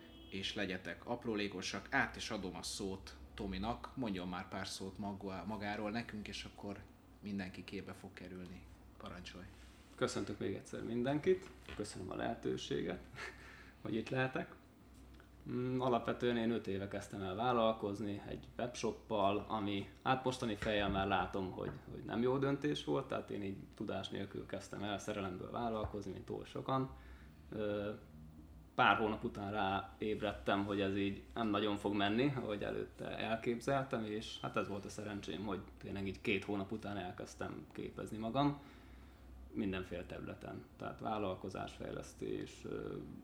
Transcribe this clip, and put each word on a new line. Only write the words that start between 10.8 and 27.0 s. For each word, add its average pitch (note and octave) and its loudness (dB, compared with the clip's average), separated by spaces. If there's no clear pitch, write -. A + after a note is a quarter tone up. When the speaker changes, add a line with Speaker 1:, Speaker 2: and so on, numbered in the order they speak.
Speaker 2:
mindenkit, C#3+ 4
köszönöm G2 -4
a - -2
lehetőséget, B2+ 0
<laughs> - -16
hogy G#2+ -2
itt A2+ 0
lehetek. C3 0
Mm, B2+ 2
alapvetően A#2+ 6
én A2+ 6
öt A2 2
éve G2 0
kezdtem G2+ -4
el F#2 0
vállalkozni A2 4
egy - -6
webshoppal, G#2 4
ami, G2+ 0
hát, C3 6
mostani B2 2
fejjel G#2 4
már G2 4
látom, F#2 2
hogy, - -2
hogy - -8
nem G#2 2
jó B2+ 6
döntés C#3+ 2
volt, C#3+ 2
tehát G#2+ -2
én G#2 -2
így G2 -2
tudás G2 -2
nélkül - -4
kezdtem G2 -6
el G2+ 0
szerelemből G2 -2
vállalkozni, G#2+ 0
mint - -8
oly G#2+ -4
sokan. C3 0